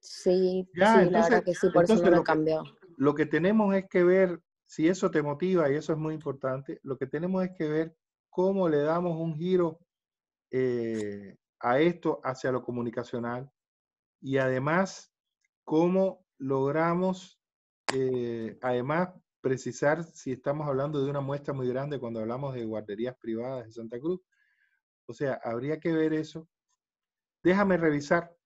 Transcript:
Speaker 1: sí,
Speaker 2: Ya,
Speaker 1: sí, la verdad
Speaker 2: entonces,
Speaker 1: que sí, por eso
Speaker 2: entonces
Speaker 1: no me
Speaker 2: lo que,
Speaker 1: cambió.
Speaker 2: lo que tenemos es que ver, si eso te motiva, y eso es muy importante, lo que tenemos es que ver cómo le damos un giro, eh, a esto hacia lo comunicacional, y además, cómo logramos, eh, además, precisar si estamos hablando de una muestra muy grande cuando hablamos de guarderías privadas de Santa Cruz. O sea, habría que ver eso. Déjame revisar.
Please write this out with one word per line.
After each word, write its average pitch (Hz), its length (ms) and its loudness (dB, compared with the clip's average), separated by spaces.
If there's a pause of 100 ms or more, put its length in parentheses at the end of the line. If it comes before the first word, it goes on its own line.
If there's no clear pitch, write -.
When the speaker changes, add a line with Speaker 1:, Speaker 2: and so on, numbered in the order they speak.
Speaker 1:
sí, 185 720 0
Speaker 2:
Ya, 196 180 4 (120)
Speaker 1:
sí, 165 60 4
la 170 120 4
verdad 170 160 4
Speaker 2:
entonces, 175 60 0
Speaker 1:
que 175 100 0
sí, 185 160 2
por 170 140 6
eso 214 100 6
Speaker 2:
entonces 175 100 4
Speaker 1:
no 180 60 6
me 170 60 8
Speaker 2:
lo 165 80 4
que, - 20 -2
Speaker 1:
cambió. 156 360 2 (340)
Speaker 2:
lo 143 180 2
que 151 120 0
tenemos 196 480 2
es 190 140 0
que 185 160 2
ver, 180 380 4 (240)
si 156 220 0
eso 190 220 0
te 160 120 0
motiva, 147 480 0
y 139 60 0
eso 156 160 -4
es 156 60 -2
muy 156 160 -4
importante, 135 680 -8
lo 135 160 -6
que 135 80 -4
tenemos 180 380 -2
es 180 120 -6
que 156 120 -4
ver 160 280 -2 (340)
cómo 185 380 0
le 151 100 4
damos 165 420 0
un 165 160 -4
giro, 175 420 0 (720)
eh, 113 880 -4 (240)
a 120 200 0
esto 170 440 0
hacia 131 280 -4
lo 123 100 -2
comunicacional, 120 880 -6 (720)
y 135 180 -2
además, 135 760 -2 (520)
cómo 180 600 0 (120)
logramos, 160 1000 -2 (540)
eh, 120 680 -2
además, 135 480 0 (300)
precisar 131 640 0
si - 280 -10
estamos 143 340 -4
hablando 143 380 -2
de 143 60 -2
una 143 100 -4
muestra 139 320 -6
muy 131 160 -4
grande 135 320 -4
cuando 117 200 -6
hablamos 127 340 -6
de 120 100 -6
guarderías 107 560 -6
privadas 120 460 -6
de 113 60 -20
Santa 113 280 -12
Cruz. 180 200 -4 (840)
O 123 60 -16
sea, 131 320 -4
habría 123 340 -6
que 165 140 -2
ver 156 220 2
eso. 156 340 -8 (960)
Déjame 190 340 4
revisar. 165 580 0 (120)